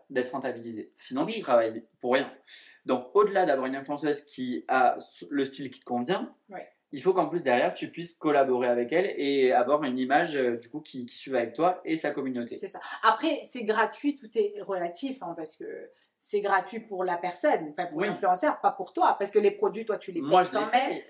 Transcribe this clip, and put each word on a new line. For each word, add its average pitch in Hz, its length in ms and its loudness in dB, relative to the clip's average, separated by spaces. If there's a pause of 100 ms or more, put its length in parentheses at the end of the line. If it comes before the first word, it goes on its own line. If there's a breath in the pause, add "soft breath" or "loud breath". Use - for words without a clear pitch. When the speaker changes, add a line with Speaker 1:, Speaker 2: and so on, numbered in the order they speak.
Speaker 1:
d'être 127 220 -2
rentabilisé. 117 680 -8
Sinon, 139 300 -4
tu 220 100 -4
Speaker 2:
Oui. 196 40 -6
Speaker 1:
travailles 113 420 2 (180)
pour 123 120 2
rien. - 180 2 (540 loud breath)
Donc, 131 280 0
au-delà 196 320 4
d'avoir 131 220 2
une 131 80 -4
influenceuse 143 480 -4
qui 123 440 -8
a 127 300 4 (320)
le 139 160 0
style 135 240 -10
qui - 100 -20
te - 60 -20
convient, 135 480 -2 (160)
Speaker 2:
Ouais. 190 180 -14 (240)
Speaker 1:
il 135 120 -12
faut 185 100 4
qu'en 170 160 4
plus, 165 140 -4
derrière, 135 300 4
tu 135 180 -8
puisses 170 240 -12
collaborer 135 520 4
avec 120 240 2
elle - 260 2
et 139 360 4
avoir 135 300 4
une 127 160 -2
image, 147 360 2
euh, 123 220 0
du - 120 -14
coup, 151 120 -10
qui, 127 240 -12
qui - 100 -16
suive 135 200 -8
avec 117 180 0
toi 180 320 0
et 160 100 -2
sa 156 140 -2
communauté. 127 480 -6
Speaker 2:
C'est - 100 -10
ça. - 120 -14 (240 loud breath)
Après, 233 400 2
c'est 247 200 -10
gratuit, 214 520 0
tout - 200 -14
est 208 260 0
relatif, 185 600 -6
hein, - 160 -8
parce - 200 -12
que - 340 -12 (260 soft breath)
c'est - 240 -2
gratuit 196 380 0
pour 185 240 -6
la 180 140 -2
personne, 175 520 0
enfin, - 160 -6
pour 151 140 -8
Speaker 1:
Oui. 202 80 0
Speaker 2:
l'influenceur, 190 540 2
pas 202 100 4
pour - 220 -10
toi, - 260 4
parce 196 100 -2
que 214 100 4
les 202 120 6
produits, 202 340 -2
toi, 196 140 -2
tu - 120 -12
les 170 100 -4
Speaker 1:
Moi, 180 200 6
Speaker 2:
payes - 100 2
Speaker 1:
je 220 60 -2
les 202 80 0
Speaker 2:
quand 214 60 -4
Speaker 1:
paye, 262 240 4
Speaker 2:
même. - 140 -10